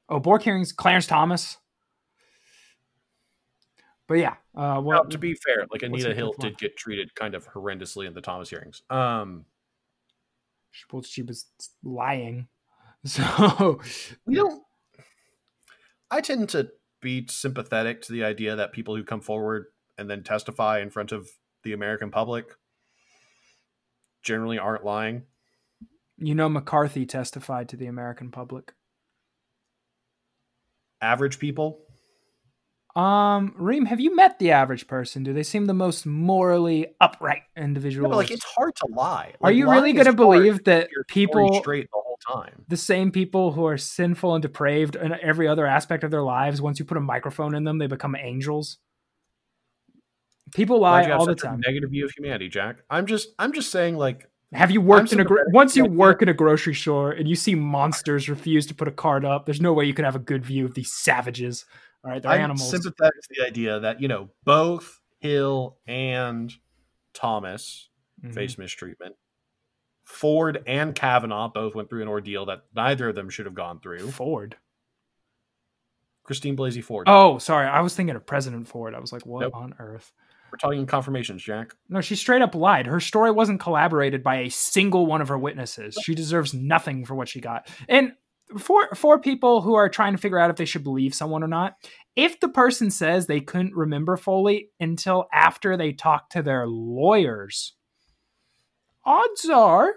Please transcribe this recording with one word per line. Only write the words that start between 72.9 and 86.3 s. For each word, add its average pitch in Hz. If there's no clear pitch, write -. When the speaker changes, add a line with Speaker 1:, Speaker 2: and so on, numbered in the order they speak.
Speaker 2:
of 104
them 98
should 101
have 95
gone 87
through. 90
Speaker 1:
Ford? 127
Speaker 2:
Christine 139
Blasey 123
Ford. 101
Speaker 1:
Oh, 151
sorry. 143
I 143
was 175
thinking 170
of 110
President 127
Ford. 113
I 120
was 123
like, 120
"What 120
Speaker 2:
Nope. 127
Speaker 1:
on 120
earth?" 110
Speaker 2:
We're 127
talking 143
confirmations, 131
Jack. 110
Speaker 1:
No, 185
she 208
straight 247
up 226
lied. 165
Her 156
story 214
wasn't 214
corroborated 147
by 131
a 127
single 190
one 156
of 139
her 139
witnesses. 127
She 165
deserves 156